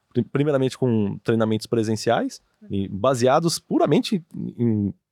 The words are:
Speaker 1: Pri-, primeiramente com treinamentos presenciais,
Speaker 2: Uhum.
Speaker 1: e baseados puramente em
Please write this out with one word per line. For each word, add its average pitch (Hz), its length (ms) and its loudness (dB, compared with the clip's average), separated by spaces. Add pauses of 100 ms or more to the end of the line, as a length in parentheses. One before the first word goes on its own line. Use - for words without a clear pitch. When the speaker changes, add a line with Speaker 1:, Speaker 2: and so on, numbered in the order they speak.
(120)
Speaker 1:
Pri-, 120 140 0
primeiramente 139 520 0
com 107 460 0
treinamentos 110 440 0
presenciais, 117 720 -2 (200)
Speaker 2:
Uhum. 214 80 -20
Speaker 1:
e 101 200 -4
baseados 127 720 2
puramente 214 600 0 (140)
em 110 580 -2 (180)